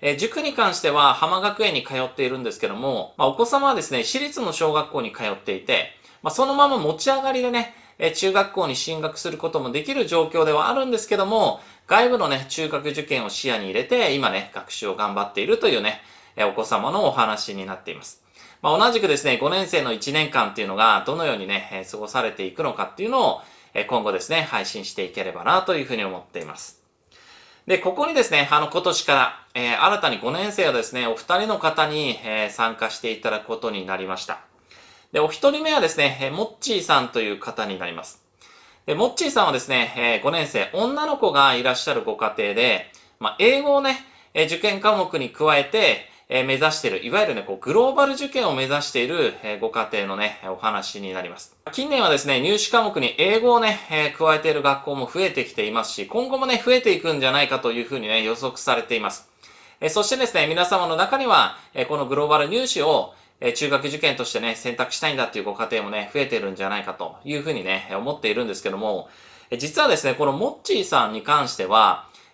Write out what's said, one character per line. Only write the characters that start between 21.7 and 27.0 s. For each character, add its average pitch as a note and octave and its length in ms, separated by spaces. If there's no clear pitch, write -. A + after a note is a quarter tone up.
え F#2+ 100
ー、 - 80
過 G#2+ 80
ご G#2 100
さ B2+ 140
れ A2 100
て F#2+ 140
い F2+ 60
く D#3+ 100
の C#3 100
か G2+ 120
っ - 100
て F3+ 80
い G#3 40
う A#3 40
の B3+ 180
を、 - 140
え G#2 80
ー、 - 40
今 A#2+ 160
後 G#2 100
で F2+ 80
す - 100
ね、 D#3+ 200
配 G#2 140
信 G2+ 220
し - 80
て G2 100
い F2 60
け G2 140
れ F2+ 80
ば E2+ 120
な F3 160
と F3+ 160
い C#3+ 60
う - 20
ふ B2+ 60
う A#2+ 60
に G#2 80
思 F#2 140
っ - 60
て - 160
い D#2 60
ま D2+ 100
す。 - 260